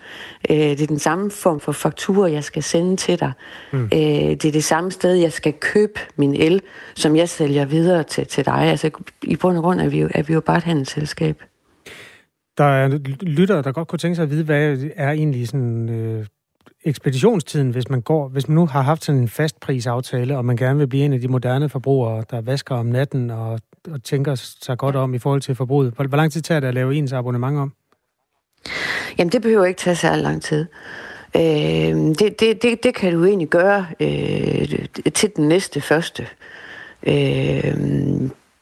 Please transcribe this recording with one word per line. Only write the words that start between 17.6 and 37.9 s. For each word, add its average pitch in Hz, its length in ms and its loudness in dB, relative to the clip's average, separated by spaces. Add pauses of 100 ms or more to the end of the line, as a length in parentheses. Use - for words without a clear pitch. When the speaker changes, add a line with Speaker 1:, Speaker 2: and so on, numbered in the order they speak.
Speaker 2:
hvis 123 180 -4
man 131 120 0
går, 151 280 0
hvis 131 200 -4
man 151 60 2
nu 170 120 6
har 139 160 2
haft 156 220 0
sådan 143 160 2
en 120 80 2
fastprisaftale, 127 1080 -2
og 123 80 -2
man 123 120 2
gerne 127 220 2
vil 147 80 2
blive 139 180 2
en 143 80 2
af 123 80 0
de 127 80 -2
moderne 127 400 0
forbrugere, 120 600 0
der 117 100 -6
vasker 131 340 -4
om 117 120 -2
natten 123 440 -2
og, 113 300 -6 (300)
og 143 140 -10
tænker 143 300 -2
sig - 440 -8
godt 135 180 -2
om 131 180 -2
i 123 40 -2
forhold 139 220 0
til 135 140 -4
forbruget. 131 380 0
Hvor, 139 120 -4
hvor 135 120 -2
lang 156 160 2
tid 160 100 -6
tager 156 180 0
det 131 80 -2
at 123 60 -2
lave 131 200 0
ens 143 180 -2
abonnement 127 460 -2
om? 139 140 -4 (1500)
Speaker 1:
Jamen, 175 140 2
det 233 100 2
behøver 220 220 4
ikke 180 140 0
tage 175 180 0
særlig 156 260 0
lang 151 200 -2
tid. 156 240 -2 (720)
Øh, 165 60 4
det, 160 960 2
det, 220 220 2
det, 233 200 0
det 202 120 2
kan 180 180 0
du 170 120 2
egentlig 185 240 2
gøre, 190 380 4 (140)
øh, 147 680 0 (460)
til - 220 2
den 151 120 2
næste 170 320 0
første. 147 460 -2 (800)
Øh, 139 680 0 (880)